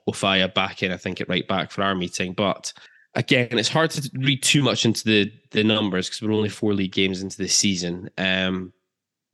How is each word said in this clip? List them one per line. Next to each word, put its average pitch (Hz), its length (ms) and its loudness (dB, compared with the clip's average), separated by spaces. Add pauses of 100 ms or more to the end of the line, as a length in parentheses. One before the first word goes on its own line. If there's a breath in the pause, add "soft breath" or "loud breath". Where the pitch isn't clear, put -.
Ofaya 95 460 2
back 95 300 0
in, 92 80 0
I 87 40 -4
think, 90 240 -6
at - 80 -4
right 90 200 0
back 92 240 -2
for 101 100 -2
our 98 140 2
meeting. 90 360 -4
But 95 400 0 (440 loud breath)
again, 127 340 0
it's 117 180 0
hard 160 220 0
to 135 240 -6
read 131 300 -2
too 147 180 4
much 110 220 0
into 110 200 2
the, 107 280 2 (180)
the 104 140 0
numbers 104 440 0
'cause - 140 -10
we're 107 100 0
only 107 160 2
four 104 260 0
league 95 180 0
games 95 280 0
into 95 180 -8
the 92 100 -4
season. 90 600 0 (100)
Um, 92 540 0 (600)